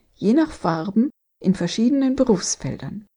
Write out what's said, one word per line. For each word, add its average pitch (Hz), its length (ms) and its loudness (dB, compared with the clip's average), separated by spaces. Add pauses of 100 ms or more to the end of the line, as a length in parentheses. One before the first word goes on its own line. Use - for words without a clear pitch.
(160)
je 202 180 0
nach 311 180 2
Farben 180 580 -2 (340)
in 190 100 4
verschiedenen 254 640 0
Berufsfeldern. 202 920 -2 (120)